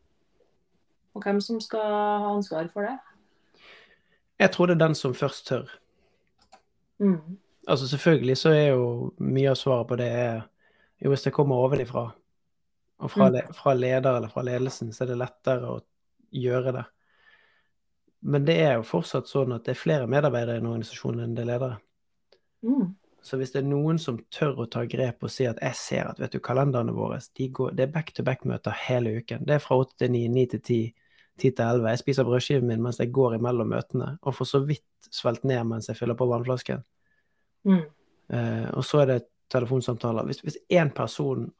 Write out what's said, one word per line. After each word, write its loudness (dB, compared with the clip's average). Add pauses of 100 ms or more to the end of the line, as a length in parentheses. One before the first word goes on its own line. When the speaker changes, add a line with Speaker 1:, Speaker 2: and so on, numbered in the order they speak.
(1160)
Speaker 1:
Og -12
hvem 0
som -4
skal -6
ha 0
ansvar -4
for -6
det? -4 (1400)
Speaker 2:
Jeg 6
tror 2
det 4
er 4
den 2
som -2
først -4
tør. -4 (1300)
Speaker 1:
Mm. 0 (300)
Speaker 2:
Altså, 2
selvfølgelig 4
så 4
er 6
jo 0
mye 2
av 4
svaret 0
på -2
det 0
er, -2 (600)
jo, 2
hvis 0
det -2
kommer 2
ovenifra, 0 (840)
og -8
fra 6
Speaker 1:
Mm. 4
Speaker 2:
le-, -4
fra 2
leder 2
eller -4
fra -6
ledelsen, -4
så -6
er -4
det -4
lettere -2
å -6 (520)
gjøre 0
det. -6 (1400)
Men 0
det 2
er 4
jo 0
fortsatt -4
sånn 0
at -8
det -4
er -12
flere 0
medarbeidere 0
i -4
en -4
organisasjon -6
enn -6
det -6
er -2
ledere. -6 (840)
Speaker 1:
Mm. 0 (280)
Speaker 2:
Så -8
hvis -4
det -2
er 0
noen 2
som -6 (120)
tør -2
å -6
ta -4
grep -2
og -4
si -2
at -4
«jeg -4
ser -4
at, -12
vet -6
du, -4
kalenderne 0
våre, -4 (160)
de -4
går, -4
det 2
er -10
back-to-back-møter -4
hele -2
uken. -8
Det 4
er 4
fra 2
åtte 0
til 2
ni, 0
ni 4
til -4
ti, 0 (440)
ti 4
til 0
elleve. 2
Jeg 0
spiser 2
brødskiven 2
min 0
mens -4
jeg 0
går 4
imellom 0
møtene, -4
og -2
får -4
så 2
vidt -6
svelt -2
ned 0
mens -4
jeg -4
fyller -2
på 0
vannflasken.» -2 (800)
Speaker 1:
Mm. 4 (460)
Speaker 2:
Eh, -2
og -2
så 2
er 6
det 2 (280)
telefonsamtaler. 0
Hvis, -6
hvis -10 (120)
en 4
person -4